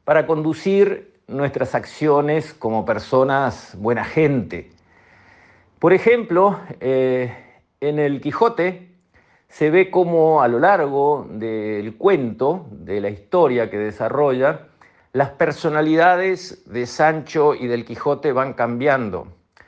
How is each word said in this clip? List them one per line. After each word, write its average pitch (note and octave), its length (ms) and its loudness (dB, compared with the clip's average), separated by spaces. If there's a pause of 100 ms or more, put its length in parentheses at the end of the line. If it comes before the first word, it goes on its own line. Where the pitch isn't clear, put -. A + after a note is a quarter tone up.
para D3+ 200 2
conducir E3 1000 0
nuestras C3+ 480 -4
acciones D3 800 0
como A2 320 -4
personas C3 920 -2
buena A2+ 280 -2
gente. B2+ 680 -2 (1080)
Por E3+ 120 4
ejemplo, G3 680 2 (220)
eh, B2+ 560 0 (460)
en D3 180 -2
el C#3+ 220 -2
Quijote - 720 -2 (540)
se D3+ 220 -2
ve F#3 200 4
cómo E3 500 4
a B2 60 4
lo A#2+ 120 0
largo D3 720 2
del G#2+ 680 -6
cuento, D3+ 760 0
de G2+ 300 -8
la G2+ 80 -4
historia B2 600 0
que G2+ 80 -8
desarrolla, B2+ 880 -2 (440)
las C3+ 200 0
personalidades E3 1400 0
de A#2+ 140 -4
Sancho D3+ 680 2
y B2 140 -6
del A#2+ 160 -4
Quijote C#3+ 480 -2
van C3 220 -2
cambiando. A#2+ 760 -2 (400)